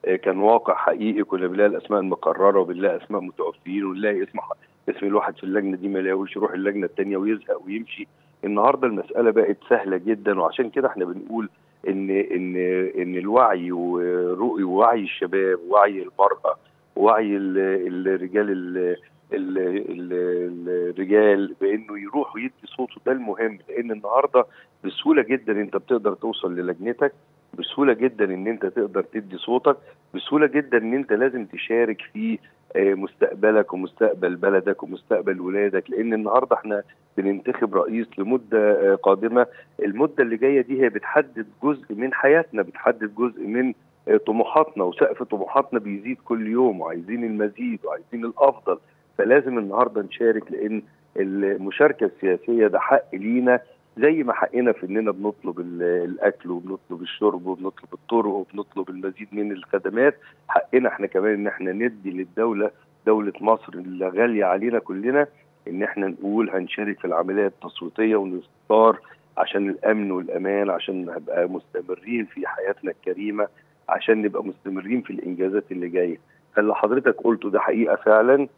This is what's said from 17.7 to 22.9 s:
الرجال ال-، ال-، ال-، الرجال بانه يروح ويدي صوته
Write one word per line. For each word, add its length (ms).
الرجال 440
ال-، 460
ال-، 240
ال-، 560
الرجال 720
بانه 380
يروح 360
ويدي 180
صوته 400